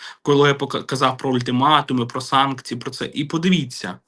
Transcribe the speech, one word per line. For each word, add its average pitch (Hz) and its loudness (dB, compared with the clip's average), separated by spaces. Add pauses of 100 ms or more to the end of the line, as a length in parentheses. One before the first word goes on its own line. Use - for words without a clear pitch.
(220)
коли 143 4
я 143 4
пока-, 139 -6
казав 131 0
про 135 -4
ультиматуми, 127 2
про 123 -8
санкції, 135 -2
про 131 -10
це, - -8
і 151 -4
подивіться 165 -2